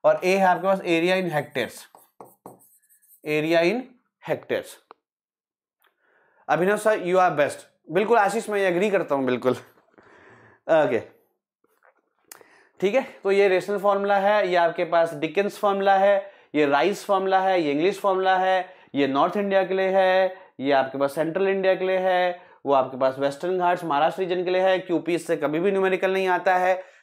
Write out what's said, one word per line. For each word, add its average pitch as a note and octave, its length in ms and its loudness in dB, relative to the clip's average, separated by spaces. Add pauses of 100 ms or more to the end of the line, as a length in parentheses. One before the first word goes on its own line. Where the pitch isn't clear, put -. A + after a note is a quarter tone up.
और D#3 120 4
A F#3 220 0
है F#3+ 80 2
आपके F3 220 0
पास F#3+ 120 0
area F3 420 0
in F3 140 -4
hectares, B2+ 420 -6 (1500)
area D#3 380 0
in G#3+ 180 0 (420)
hectares। - 520 -6 (1700)
अभिनव F#3 300 0
सर, G#3+ 220 0
you F3+ 180 0
are F3 200 2
best। - 380 -4 (120)
बिल्कुल G#3 300 0
आशीष, G#3 320 0
मैं G#3 120 -2
एग्री F#3+ 280 0
करता D#3+ 260 -2
हूं, C3+ 100 -2
बिल्कुल। B2 280 0
ओके, - 1500 -4 (1800)
ठीक G3+ 160 -2
है, C4 60 2 (220)
तो G3 80 -2
ये G3 160 4
रेशनल F#3 300 0
फॉर्मूला G3 400 0
है, G3+ 320 2
ये F3+ 60 -2
आपके E3+ 300 0
पास E3 280 0
डिकेंस D#3 440 -4
फॉर्मूला G3 400 2
है, G3 340 2 (240)
ये D3 100 2
राइस D3+ 400 0
फॉर्मूला F#3+ 340 0
है, F#3+ 220 0
ये D3 100 -2
इंग्लिश F3+ 280 0
फॉर्मूला F#3+ 380 0
है, F#3 360 0 (220)
ये C#3 120 2
नॉर्थ D3+ 300 0
इंडिया G3 260 0
के F#3 100 -2
लिए F#3+ 160 0
है, F#3 460 2 (240)
ये C#3 120 -2
आपके C3+ 260 2
पास C#3 180 -2
सेंट्रल E3 320 -2
इंडिया F#3+ 280 0
के F#3 100 -4
लिए F#3 120 0
है, F3+ 420 0 (260)
वो C#3 80 2
आपके C3 240 0
पास C3 220 0
वेस्टर्न C#3 380 -4
घाट्स F3 260 0
महाराष्ट्र E3 380 0
रीजन F3+ 220 -4
के F3+ 80 -2
लिए F#3 100 2
है। F#3 180 2
क्यूपी E3+ 360 -2
इससे E3 220 -4
कभी D3+ 220 -2
भी G3 120 0
न्यूमेरिकल F#3+ 420 0
नहीं F#3+ 140 -2
आता F3+ 280 0
है, F#3 260 0 (220)